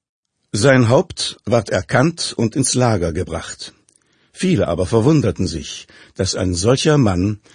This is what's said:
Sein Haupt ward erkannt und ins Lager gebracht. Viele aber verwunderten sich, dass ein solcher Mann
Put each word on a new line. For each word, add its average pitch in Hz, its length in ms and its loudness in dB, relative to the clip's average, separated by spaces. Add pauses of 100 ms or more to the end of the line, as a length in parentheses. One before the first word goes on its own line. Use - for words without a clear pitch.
(520)
Sein 123 380 4
Haupt - 560 0
ward 117 240 0
erkannt 131 680 -2
und 113 220 -2
ins 135 160 -2
Lager 107 400 0
gebracht. 82 600 -10 (600)
Viele 127 340 0
aber 87 180 -2
verwunderten 113 640 2
sich, 76 400 -10 (280)
dass 98 200 -2
ein 92 180 -2
solcher 127 440 2
Mann 101 420 0 (140)